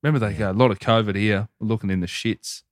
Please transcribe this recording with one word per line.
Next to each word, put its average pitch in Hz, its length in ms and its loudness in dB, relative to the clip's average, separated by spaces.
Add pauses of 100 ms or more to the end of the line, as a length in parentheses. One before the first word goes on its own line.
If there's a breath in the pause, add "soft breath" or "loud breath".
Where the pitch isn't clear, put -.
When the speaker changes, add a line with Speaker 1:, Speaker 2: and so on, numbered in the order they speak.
Speaker 1:
Remember 147 240 2
they 104 60 -2
Speaker 2:
Yeah. 80 60 -6
Speaker 1:
go, 101 140 0
"A - 0 -
lot 117 180 4
of 98 80 -4
covid 110 380 2
here, 104 320 0 (100)
we're 113 100 -6
looking 110 220 -2
in 95 100 0
the 87 60 -4
shits." - 640 -6